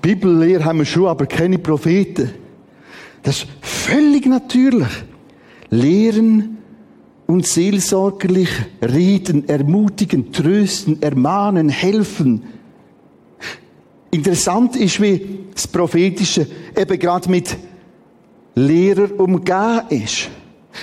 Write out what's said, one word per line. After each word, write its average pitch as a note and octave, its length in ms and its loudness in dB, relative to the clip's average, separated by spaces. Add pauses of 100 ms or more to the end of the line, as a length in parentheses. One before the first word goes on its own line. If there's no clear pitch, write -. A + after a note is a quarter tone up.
Bibellehrer F3 640 2
haben D#3+ 140 0
wir D3 60 0
schon, F3+ 220 2
aber C#3+ 180 -2
keine F3 340 0
Propheten. D#3+ 720 0 (920)
Das C#3 160 -2
ist - 80 -12 (140)
völlig D4 640 0
natürlich. B3+ 600 2 (840)
Lehren G#3+ 920 2 (680)
und F3 180 2
seelsorgerlich F#3+ 1040 0 (320)
reden, E3+ 680 0
ermutigen, D#3 840 0
trösten, E3 720 0
ermahnen, D#3+ 680 0
helfen. E3+ 720 0 (1700)
Interessant F#3 680 0
ist, G#3 240 0
wie G3 380 0 (140)
das - 140 -8
Prophetische E3+ 800 0 (280)
eben F#3+ 220 0
gerade F3 320 -2
mit F3+ 260 0 (1000)
Lehrer F#3+ 640 2
umgeben F#3+ 680 0
ist. G#2+ 400 -4 (540)